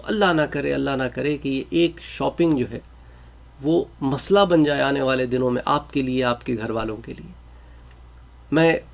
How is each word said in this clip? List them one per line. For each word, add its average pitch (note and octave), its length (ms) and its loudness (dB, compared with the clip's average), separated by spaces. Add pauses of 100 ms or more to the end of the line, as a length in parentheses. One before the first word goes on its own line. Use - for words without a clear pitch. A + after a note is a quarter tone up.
अल्लाह G3+ 280 2
ना D#3 140 2
करे, C#3+ 240 -4
अल्लाह C#3 240 -2
ना B2+ 140 -2
करे C#3 280 -2
कि C#3+ 120 -6
ये D3 340 0
एक E3 240 -2
शॉपिंग - 460 0
जो B2 120 0
है A2 160 -12 (800)
वो D#3 280 0 (160)
मसला C#3 420 2
बन E3+ 180 4
जाए C#3+ 180 2
आने C#3 200 0
वाले C3 260 0
दिनों B2+ 240 0
में B2 160 -2
आपके C#3+ 340 0
लिए, B2+ 220 -2
आपके B2 320 -2
घर A2 160 -6
वालों A2 260 -4
के - 160 -14
लिए। - 180 -16 (1200)
मैं D#3+ 260 4 (140)